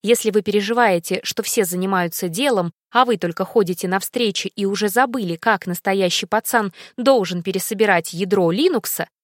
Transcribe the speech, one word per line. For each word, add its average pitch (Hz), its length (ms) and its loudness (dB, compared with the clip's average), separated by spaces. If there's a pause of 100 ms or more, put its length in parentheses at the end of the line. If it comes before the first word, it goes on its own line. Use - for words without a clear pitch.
Если 220 280 2
вы 208 100 2
переживаете, 202 800 0
что - 200 -6
все 185 220 0
занимаются 180 640 -2
делом, 190 420 0 (200)
а 247 120 4
вы 240 140 2
только 175 260 -4
ходите 185 460 0
на 190 100 0
встречи 214 480 -2
и 202 180 -6
уже 202 220 -2
забыли, 226 480 0
как 208 320 0
настоящий 185 600 0
пацан 214 440 0 (240)
должен 196 480 2
пересобирать 190 720 0
ядро 180 380 2
Линукса 254 580 -2 (140)